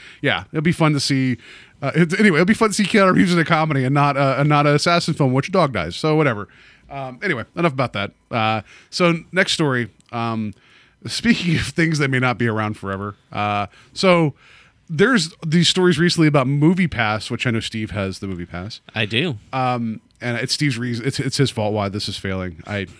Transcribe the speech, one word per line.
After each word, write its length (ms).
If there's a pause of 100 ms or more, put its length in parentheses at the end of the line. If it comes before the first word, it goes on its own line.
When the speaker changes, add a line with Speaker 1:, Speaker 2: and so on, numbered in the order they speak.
(200)
Speaker 1:
yeah, 320
it'll 100
be 100
fun 200
to 80
see. 380 (420)
Uh, 140
it, 260
anyway, 160
it'll 100
be 80
fun 160
to 40
see 100
Keanu 300
Reeves 180
in 60
a 60
comedy 400
and 100
not, 240
uh, 200
and 120
not 160
an 80
assassin 400
film, 180
which 160
a 40
dog 200
dies. 240
So, 180
whatever. 340 (420)
Um, 320
anyway, 220 (120)
enough 160
about 220
that. 180 (180)
Uh, 300 (300)
so, 300 (120)
next 200
story. 360 (240)
Um, 400 (540)
speaking 500
of 60
things 360
that 120
may 80
not 200
be 100
around 280
forever, 400 (160)
uh, 340 (260)
so 420 (540)
there's 460 (100)
these 240
stories 300
recently 300
about 180
MoviePass, 840
which 160
I 40
know 100
Steve 300
has 300
the 80
MoviePass. 520 (140)
Speaker 2:
I 100
do. 320 (160)
Speaker 1:
Um, 480 (200)
and 180
it's 160
Steve's 240
reason. 280
It's, 140
it's 160
his 140
fault 240
why 140
this 200
is 80
failing. 500
I, 200 (140)